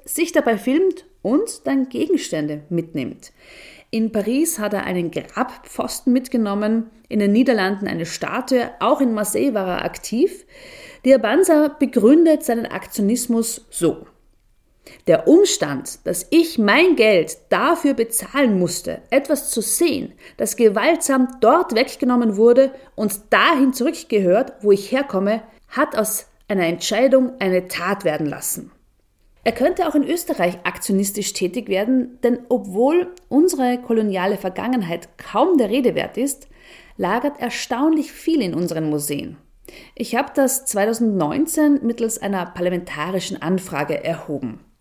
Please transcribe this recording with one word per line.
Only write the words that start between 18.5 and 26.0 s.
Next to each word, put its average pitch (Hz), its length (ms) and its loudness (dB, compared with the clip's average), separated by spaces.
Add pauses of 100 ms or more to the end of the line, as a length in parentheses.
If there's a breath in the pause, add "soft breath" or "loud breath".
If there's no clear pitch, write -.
musste, - 420 -4 (100)
etwas 277 400 0
zu 233 100 -4
sehen, - 520 -2 (240 loud breath)
das - 200 -4
gewaltsam 247 720 2 (120)
dort 277 340 4
weggenommen 240 640 0
wurde 240 340 6 (240 loud breath)
und 214 240 -4 (120)
dahin 262 420 4
zurückgehört, 226 880 0
wo 208 120 4
ich 196 200 0
herkomme, 220 500 -2 (260 loud breath)
hat 294 300 -2
aus - 280 -4 (220)